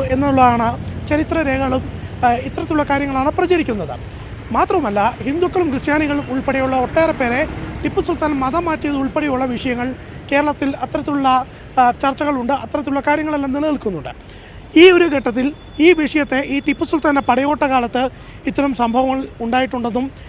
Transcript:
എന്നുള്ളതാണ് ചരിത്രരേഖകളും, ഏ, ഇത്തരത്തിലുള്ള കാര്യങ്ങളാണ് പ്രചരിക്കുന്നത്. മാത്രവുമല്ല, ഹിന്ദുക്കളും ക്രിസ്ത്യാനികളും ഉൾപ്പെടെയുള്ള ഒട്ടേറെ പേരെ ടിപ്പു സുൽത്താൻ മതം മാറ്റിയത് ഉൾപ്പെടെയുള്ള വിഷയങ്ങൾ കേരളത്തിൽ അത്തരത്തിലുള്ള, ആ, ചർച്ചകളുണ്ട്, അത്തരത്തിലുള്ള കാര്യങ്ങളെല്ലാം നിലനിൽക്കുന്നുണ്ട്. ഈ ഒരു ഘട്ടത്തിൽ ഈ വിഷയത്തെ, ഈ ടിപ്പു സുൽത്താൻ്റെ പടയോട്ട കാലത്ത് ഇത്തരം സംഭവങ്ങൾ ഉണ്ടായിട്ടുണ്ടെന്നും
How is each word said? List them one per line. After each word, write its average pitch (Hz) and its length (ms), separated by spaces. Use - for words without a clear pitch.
എന്നുള്ളതാണ് 254 560
ചരിത്രരേഖകളും, 269 720
ഏ, 240 40
ഇത്തരത്തിലുള്ള 302 420
കാര്യങ്ങളാണ് 277 480
പ്രചരിക്കുന്നത്. 269 580
മാത്രവുമല്ല, 285 440
ഹിന്ദുക്കളും 339 460
ക്രിസ്ത്യാനികളും 285 640
ഉൾപ്പെടെയുള്ള 262 500
ഒട്ടേറെ 320 360
പേരെ 247 220
ടിപ്പു 311 260
സുൽത്താൻ 311 240
മതം 285 240
മാറ്റിയത് 302 340
ഉൾപ്പെടെയുള്ള 269 420
വിഷയങ്ങൾ 240 340
കേരളത്തിൽ 285 400
അത്തരത്തിലുള്ള, 285 460
ആ, 254 40
ചർച്ചകളുണ്ട്, 269 500
അത്തരത്തിലുള്ള 277 460
കാര്യങ്ങളെല്ലാം 294 460
നിലനിൽക്കുന്നുണ്ട്. 208 580
ഈ - 20
ഒരു 339 180
ഘട്ടത്തിൽ 254 320
ഈ - 20
വിഷയത്തെ, 285 400
ഈ - 100
ടിപ്പു 302 240
സുൽത്താൻ്റെ 285 400
പടയോട്ട 269 340
കാലത്ത് 247 300
ഇത്തരം 277 320
സംഭവങ്ങൾ 262 380
ഉണ്ടായിട്ടുണ്ടെന്നും 247 600